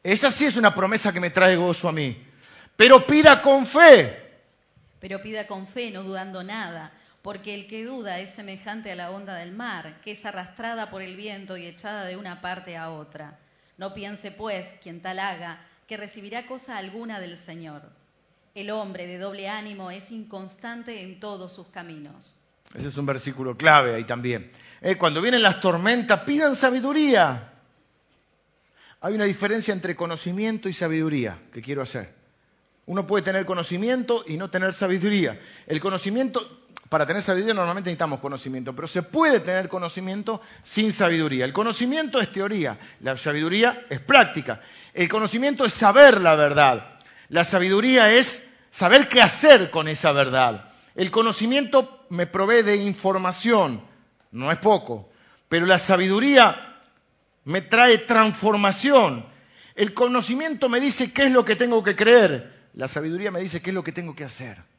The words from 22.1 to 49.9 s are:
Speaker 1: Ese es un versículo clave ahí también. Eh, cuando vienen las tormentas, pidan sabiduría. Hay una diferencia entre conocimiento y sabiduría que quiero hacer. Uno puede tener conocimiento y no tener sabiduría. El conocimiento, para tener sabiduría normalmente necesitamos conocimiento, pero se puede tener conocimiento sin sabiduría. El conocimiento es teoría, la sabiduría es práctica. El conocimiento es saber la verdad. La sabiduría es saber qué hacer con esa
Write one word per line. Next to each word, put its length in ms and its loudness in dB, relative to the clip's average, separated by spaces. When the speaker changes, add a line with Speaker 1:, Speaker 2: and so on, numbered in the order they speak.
Speaker 1:
Ese 140 -12
es 80 -12
un 100 -6
versículo 500 -8
clave 380 4
ahí 100 -6
también. 460 -8
Eh, 160 -2
cuando 260 -2
vienen 200 0
las 180 2
tormentas, 600 0
pidan 360 -2
sabiduría. 960 0
Hay 140 -6
una 100 -2
diferencia 480 -2
entre 220 -6
conocimiento 760 -6
y 40 -6
sabiduría 680 -4
que 100 -16
quiero 200 -8
hacer. 300 -12
Uno 200 -6
puede 160 -2
tener 240 -4
conocimiento 800 -4
y 100 -8
no 140 -10
tener 240 -4
sabiduría. 680 -2
El 140 -4
conocimiento, 840 -6
para 180 0
tener 160 -4
sabiduría 320 -2
normalmente 360 -4
necesitamos 300 -6
conocimiento, 540 -10
pero 140 -12
se 140 -6
puede 380 2
tener 280 -4
conocimiento 720 -8
sin 300 -2
sabiduría. 520 0
El 80 -6
conocimiento 680 -4
es 120 -4
teoría, 440 -4
la 160 -6
sabiduría 720 -2
es 120 -10
práctica. 600 2
El 160 -2
conocimiento 560 -2
es 80 0
saber 480 8
la 140 6
verdad. 640 2
La 160 0
sabiduría 680 4
es 340 2
saber 380 6
qué 140 6
hacer 480 6
con 180 -2
esa 240 0